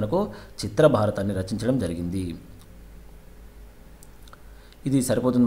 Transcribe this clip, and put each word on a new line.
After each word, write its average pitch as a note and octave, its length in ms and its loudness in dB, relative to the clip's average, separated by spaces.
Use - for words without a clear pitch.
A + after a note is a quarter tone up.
మనకు G#2+ 180 0
చిత్రభారతాన్ని G#2 760 4
రచించడం G#2+ 440 -2
జరిగింది. F2 400 -4
ఇది C3+ 160 4
సరిపోతుంది B2 440 4